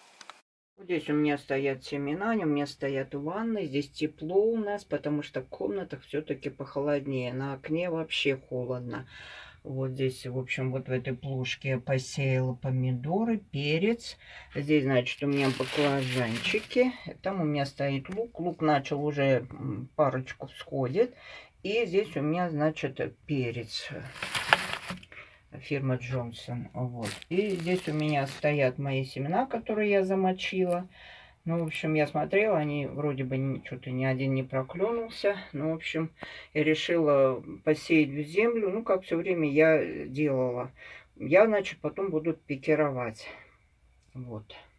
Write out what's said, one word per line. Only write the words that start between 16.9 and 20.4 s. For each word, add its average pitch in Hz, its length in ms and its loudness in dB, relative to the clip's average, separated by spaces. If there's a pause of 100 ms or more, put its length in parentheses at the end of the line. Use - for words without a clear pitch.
Там 190 200 -2
у - 20 4
меня 147 220 2
стоит 139 440 -2
лук. 220 300 -6
Лук 165 220 -2
начал 147 420 2
уже, 135 480 2
м, 127 440 -8
парочку 131 520 0